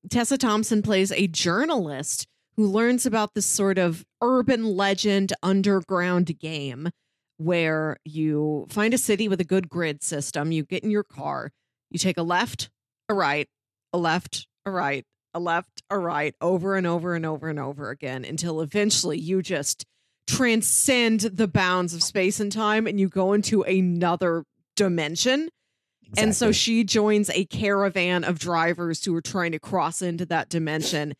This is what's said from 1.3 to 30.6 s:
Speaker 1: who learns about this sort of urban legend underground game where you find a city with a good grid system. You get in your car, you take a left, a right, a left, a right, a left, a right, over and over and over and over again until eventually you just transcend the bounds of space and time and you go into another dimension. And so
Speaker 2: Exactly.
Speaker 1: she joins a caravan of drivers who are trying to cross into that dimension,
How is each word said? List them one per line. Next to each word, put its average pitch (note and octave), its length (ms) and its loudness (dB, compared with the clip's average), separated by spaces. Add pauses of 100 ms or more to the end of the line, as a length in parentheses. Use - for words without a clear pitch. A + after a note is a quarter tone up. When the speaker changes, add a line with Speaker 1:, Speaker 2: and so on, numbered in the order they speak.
Speaker 1:
who G#3+ 80 4
learns A#3 400 2
about G#3+ 280 0
this G3+ 120 -2
sort G3 320 2
of E3+ 260 0 (160)
urban A#3+ 440 2
legend G3 680 2 (120)
underground F3+ 960 2
game D3+ 500 -8 (460)
where D#3 680 0
you D3+ 640 -2
find G#3+ 240 0
a B3+ 60 2
city G#3+ 300 0
with F#3+ 120 0
a F3+ 40 0
good F#3 240 0
grid D#3+ 340 -4
system. D3+ 480 -4
You D#3+ 140 0
get - 180 -6
in G#3+ 80 -2
your G#3 140 0
car, C#3 480 -8 (360)
you F3 120 -6
take F#3 180 0
a E3+ 60 -2
left, G3+ 440 -2 (400)
a G#3+ 60 0
right, D3 320 0 (460)
a F3+ 60 -2
left, E3+ 500 -2 (180)
a G3 60 -6
right, C#3 320 -2 (300)
a E3+ 40 -6
left, E3+ 500 -4
a G3+ 80 -2
right, D#3 440 -2
over F#3 340 0
and F#3+ 100 0
over E3+ 300 -2
and E3 100 -4
over D#3 240 -6
and D3+ 120 -6
over C#3 300 -8
again C3 340 -8
until D#3+ 360 -4
eventually F#3 600 0
you F#3 200 0
just D#3+ 440 -4 (420)
transcend A#3 960 2
the G#3 260 0
bounds F3+ 480 0
of E3 80 -4
space G3 380 0
and G3+ 100 -2
time G#3+ 380 0
and G3+ 100 -2
you F#3+ 100 2
go F#3+ 260 2
into G#3 280 2
another F3 800 2 (320)
dimension. F#3+ 760 0 (680)
And G#3+ 180 2
so A3+ 140 2
Speaker 2:
Exactly. G#3 60 4
Speaker 1:
she A3+ 300 2
joins G#3 460 2
a F3+ 140 0
caravan F#3+ 800 0
of E3 160 -2
drivers E3+ 640 -2
who F3+ 100 0
are E3 80 -2
trying E3+ 300 -2
to D#3 80 -6
cross E3+ 420 -2
into F3 240 -4
that E3 220 -2
dimension, D#3 720 -2